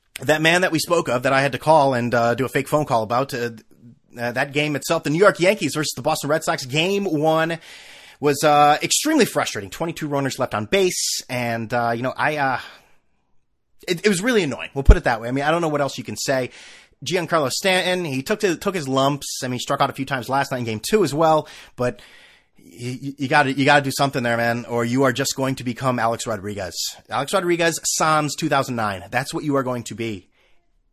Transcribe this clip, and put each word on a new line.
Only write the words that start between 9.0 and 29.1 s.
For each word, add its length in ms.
frustrating. 460
Twenty-two 360
runners 320
left 160
on 120
base, 640
and, 420
uh, 240
you 60
know, 120
I, 220
uh, 240
it, 160
it 60
was 100
really 220
annoying. 320
We'll 100
put 140
it 60
that 180
way. 60
I 20
mean, 140
I 60
don't 120
know 60
what 120
else 160
you 80
can 140
say. 320
Giancarlo 480
Stanton, 540
he 180
took 200
his, 160
took 160
his 120
lumps. 560
I 40
mean, 80
he 60
struck 200
out 80
a 60
few 100
times 240
last 240
night 60
in 60
game 160
two 240
as 100
well, 320
but 240
y-, 440
y-, 160
you 100
gotta, 240
you 120
gotta 180
do 100
something 300
there, 140
man, 280
or 200
you 200
are 80
just 240
going 200
to 80
become 340
Alex 280
Rodriguez. 480
Alex 240
Rodriguez, 500
sans 500
two 140
thousand 280
nine. 340